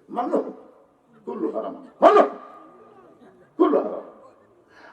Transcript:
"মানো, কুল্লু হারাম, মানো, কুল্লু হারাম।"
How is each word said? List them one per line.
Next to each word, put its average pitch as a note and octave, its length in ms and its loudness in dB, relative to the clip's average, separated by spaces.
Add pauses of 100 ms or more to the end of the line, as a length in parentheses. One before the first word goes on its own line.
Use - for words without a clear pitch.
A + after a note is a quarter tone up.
"মানো, C4 340 -4 (840)
কুল্লু - 260 -6
হারাম, - 360 -10 (140)
মানো, F#4+ 280 6 (1300)
কুল্লু D4+ 200 4
হারাম।" - 240 -4 (920)